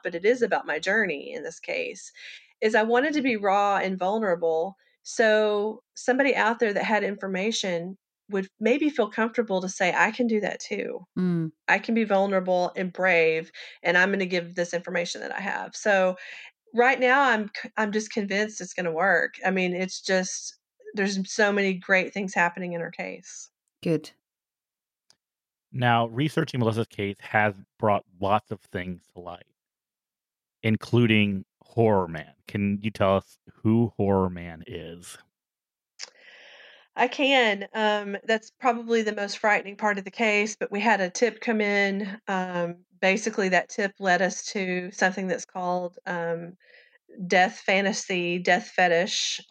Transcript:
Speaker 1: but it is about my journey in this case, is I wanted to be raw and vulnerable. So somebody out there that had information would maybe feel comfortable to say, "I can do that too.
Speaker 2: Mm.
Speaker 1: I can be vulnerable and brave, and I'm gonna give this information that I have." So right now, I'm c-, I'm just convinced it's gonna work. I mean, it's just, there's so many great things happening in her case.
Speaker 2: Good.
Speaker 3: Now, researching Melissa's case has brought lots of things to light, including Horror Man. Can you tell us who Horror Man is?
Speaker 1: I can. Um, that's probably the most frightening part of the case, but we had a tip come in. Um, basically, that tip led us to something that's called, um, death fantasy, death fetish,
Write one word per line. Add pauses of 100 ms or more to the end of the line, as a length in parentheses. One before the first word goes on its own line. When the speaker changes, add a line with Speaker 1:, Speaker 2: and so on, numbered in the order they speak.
Speaker 1:
but
it
is
about
my
journey
in
this
case, (500)
is
I
wanted
to
be
raw
and
vulnerable. (280)
So (120)
somebody
out
there
that
had
information (340)
would (120)
maybe
feel
comfortable
to
say,
"I
can
do
that
too. (180)
Speaker 2:
Mm. (160)
Speaker 1:
I
can
be
vulnerable
and
brave, (300)
and
I'm
gonna
give
this
information
that
I
have."
So (600)
right
now,
I'm (100)
c-,
I'm
just
convinced
it's
gonna
work. (100)
I
mean,
it's
just, (340)
there's (160)
so
many
great
things
happening
in
her
case. (320)
Speaker 2:
Good. (1600)
Speaker 3:
Now,
researching
Melissa's
case
has (240)
brought (140)
lots
of
things (120)
to
light, (1160)
including (180)
Horror
Man. (140)
Can
you
tell
us (160)
who
Horror
Man
is? (1800)
Speaker 1:
I
can.
Um,
that's
probably
the
most
frightening
part
of
the
case,
but
we
had
a
tip
come
in.
Um, (160)
basically,
that
tip
led
us
to
something
that's
called,
um, (680)
death
fantasy,
death
fetish,